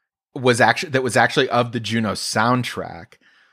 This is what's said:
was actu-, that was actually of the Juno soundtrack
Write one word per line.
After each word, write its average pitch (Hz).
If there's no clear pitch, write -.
was 123
actu-, 123
that 131
was 127
actually 123
of 120
the 117
Juno 110
soundtrack 98